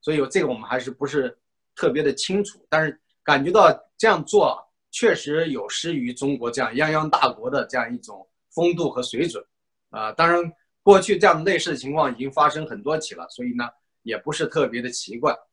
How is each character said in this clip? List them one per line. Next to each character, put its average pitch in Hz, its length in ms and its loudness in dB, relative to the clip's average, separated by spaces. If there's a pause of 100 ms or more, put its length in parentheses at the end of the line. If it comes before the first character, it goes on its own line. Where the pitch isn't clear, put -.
所 151 120 -4
以 156 40 2
有 139 100 2
这 190 140 0
个 160 80 0
我 123 60 -2
们 110 140 -14
还 120 80 -2
是 127 140 -4
不 135 160 -6
是 135 320 -2 (380)
特 - 120 0
别 147 140 0
的 147 100 2
清 190 300 -2
楚， - 260 -10
但 156 160 2
是 147 160 -6 (220)
感 143 200 2
觉 160 80 -2
到 175 220 8 (240)
这 214 100 2
样 180 160 4
做 175 260 4
啊， - 120 -4 (300)
确 208 240 2
实 156 340 -2
有 113 180 -4
失 165 280 -6
于 123 180 -4
中 139 240 -2
国 120 140 -4
这 135 100 -4
样 113 140 -2
泱 151 180 0
泱 156 160 0
大 143 220 2
国 117 180 -8
的 131 180 -2
这 131 120 -4
样 117 140 -4
一 120 60 -8
种 101 300 -18 (220)
风 170 260 0
度 160 140 -2
和 123 120 -6
水 131 240 -4
准。 - 160 -8 (460)
啊， 110 240 -6
当 165 180 4
然 175 120 2 (400)
过 196 180 10
去 190 160 0
这 185 100 4
样 160 160 4
类 175 160 0
似 165 120 -4
的 143 60 -4
情 131 160 -8
况 147 200 2
已 113 60 -12
经 135 120 -6
发 147 200 2
生 151 160 -8
很 104 160 -12
多 151 160 -2
起 - 160 -10
了， 85 160 -16
所 123 140 -12
以 120 100 -6
呢， 120 100 -4 (380)
也 110 160 -8
不 - 120 -8
是 147 160 -4
特 143 220 0
别 117 140 -6
的 123 80 -8
奇 - 280 -10
怪。 139 160 0 (180)